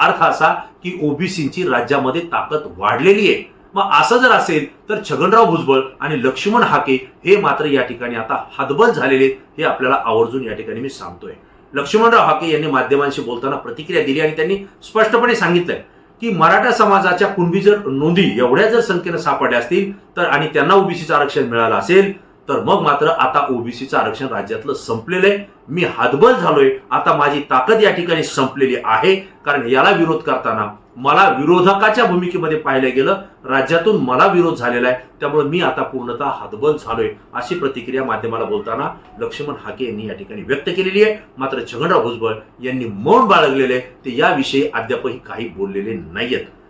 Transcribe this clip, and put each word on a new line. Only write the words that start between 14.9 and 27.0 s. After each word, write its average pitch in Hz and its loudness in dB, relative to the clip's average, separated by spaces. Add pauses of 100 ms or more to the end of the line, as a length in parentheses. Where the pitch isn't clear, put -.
सांगितलंय 175 0 (400)
की 226 -2
मराठा 196 2
समाजाच्या 196 2
कुणबी 170 0
जर 202 4
नोंदी 147 0
एवढ्या 135 4
जर 233 4
संख्येनं 175 -2
सापडल्या 135 0
असतील 190 -2 (260)
तर 135 0
आणि 139 0
त्यांना 156 2
ओबीसीचं 170 2
आरक्षण 139 0
मिळालं 113 0
असेल, 190 4 (380)
तर 127 -2
मग 160 0
मात्र 147 0
आता 143 0
ओबीसीचं 120 -4
आरक्षण 113 -4
राज्यातलं 110 -6
संपलेलं 180 -2
आहे. 202 2 (320)
मी 165 -2 (120)
हतबल 139 4
झालोय, 147 4 (220)
आता 160 0